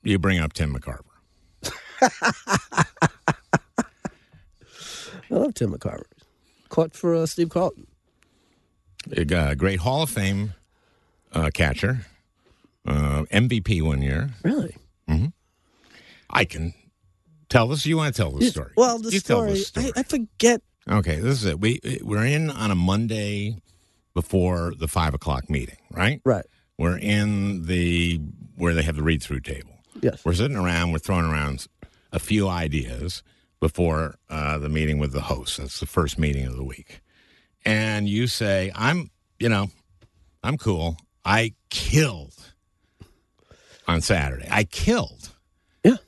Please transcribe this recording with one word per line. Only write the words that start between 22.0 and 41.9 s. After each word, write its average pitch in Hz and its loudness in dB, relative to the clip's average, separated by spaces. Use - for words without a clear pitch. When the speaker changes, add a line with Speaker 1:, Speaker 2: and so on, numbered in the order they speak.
Speaker 1:
we're 107 0
in 151 0
on 110 -2
a 95 2
Monday 104 0
before 90 0
the 78 -4
five 80 0
o'clock 69 -4
meeting, 67 -4
right? 98 -2
Speaker 2:
Right. 113 2
Speaker 1:
We're 87 0
in 104 0
the, 87 2
where 85 0
they 80 2
have 76 -2
the 76 -2
read-through 76 0
table. - -12
Speaker 2:
Yes. - -2
Speaker 1:
We're 85 2
sitting 120 0
around, 87 0
we're 78 0
throwing 90 0
around 73 -2
a - -2
few 104 0
ideas 76 -4
before, 80 0
uh, 76 -2
the 73 -4
meeting 76 2
with 73 0
the 67 -2
host. 62 -6
That's - -10
the - -6
first - -2
meeting 71 0
of 62 -6
the 65 -8
week. - -14
And 107 0
you 107 2
say, 98 0
"I'm, 143 -2
you 117 0
know, 101 2
I'm 131 -2
cool. 82 -2
I 110 2
killed 104 -2